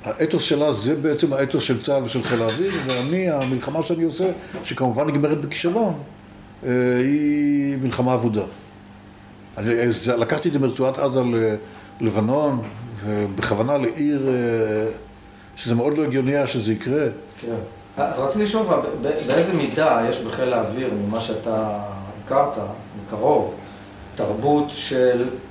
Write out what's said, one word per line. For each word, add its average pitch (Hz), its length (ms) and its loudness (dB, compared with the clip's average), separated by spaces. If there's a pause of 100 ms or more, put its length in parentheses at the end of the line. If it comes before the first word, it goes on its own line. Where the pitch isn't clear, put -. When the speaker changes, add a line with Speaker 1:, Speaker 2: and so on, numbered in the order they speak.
Speaker 1:
האתוס 156 400 0
שלה 147 280 4
זה 127 240 0
בעצם 147 380 2
האתוס 135 300 0
של 120 200 0
צה"ל 139 200 2
ושל 120 200 -2
חיל 117 180 0
האוויר, 127 300 0 (140)
ואני, 139 440 0
המלחמה 135 540 -2
שאני 165 200 -2
עושה, 165 220 0 (380)
שכמובן 131 440 0
נגמרת 147 340 2
בכישלון, 175 520 0 (720)
אה, 131 40 -2 (280)
היא 143 840 2
מלחמה 127 320 2
אבודה. 113 280 2 (1160)
אני, 107 160 0
אה, 120 180 4
זה, 113 260 2
לקחתי 147 300 2
את 156 60 0
זה 143 60 2
מרצועת 127 380 2
עזה 135 220 2 (840)
ללבנון, 120 600 2 (440)
ובכוונה 104 720 0
לעיר, 143 500 0
אה, 131 60 4 (1200)
שזה 117 200 0
מאוד 143 220 2
לא 156 60 2
הגיוני 131 320 2
היה 143 120 2
שזה 110 260 0
יקרה. 135 340 0 (340)
Speaker 2:
כן. 120 60 -8 (500)
אז 135 220 -2
רציתי 208 240 0
לשאול 214 200 0
אותך, 185 100 2 (120)
ב-, - 220 -4
ב-, - 200 0
באיזה 170 260 4
מידה 135 560 4
יש 123 120 -2
בחיל 127 320 0
האוויר, 117 400 0 (140)
ממה 110 140 -2
שאתה 110 580 -2 (460)
הכרת, 139 280 4 (520)
מקרוב, 123 480 2 (600)
תרבות 143 540 2
של 127 600 2 (220)